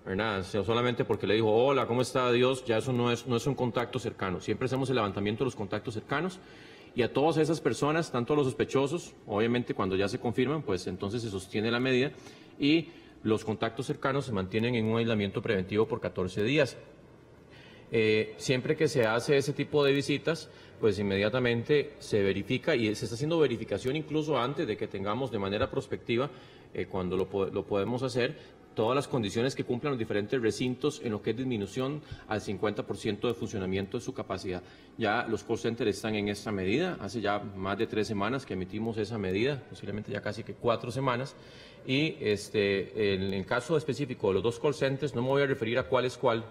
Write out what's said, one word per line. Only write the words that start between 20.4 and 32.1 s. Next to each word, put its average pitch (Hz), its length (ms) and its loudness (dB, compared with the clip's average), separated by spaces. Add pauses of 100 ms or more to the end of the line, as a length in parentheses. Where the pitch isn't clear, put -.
pues 104 180 4
inmediatamente 113 1000 2
se 104 240 0
verifica 101 540 2
y 107 180 2
se 113 120 -6
está 113 80 -6
haciendo 156 240 0
verificación 120 580 0
incluso 151 420 0
antes 135 280 0
de 107 100 -2
que 107 100 -4
tengamos 107 440 -4
de 110 80 -4
manera 101 320 0
prospectiva, 123 580 -2 (460)
eh, 92 100 -4
cuando 92 320 -2
lo 95 100 2
po-, 98 200 0
lo 98 180 -4
podemos 107 380 0
hacer, 123 580 -4 (140)
todas 117 220 2
las 139 100 0
condiciones 117 480 0
que 127 100 -4
cumplan 131 260 -2
los 131 80 -2
diferentes 107 420 0
recintos 127 640 0
en 113 80 -2
lo 104 80 -2
que 113 120 -2
es 113 40 -2
disminución 131 640 -2 (260)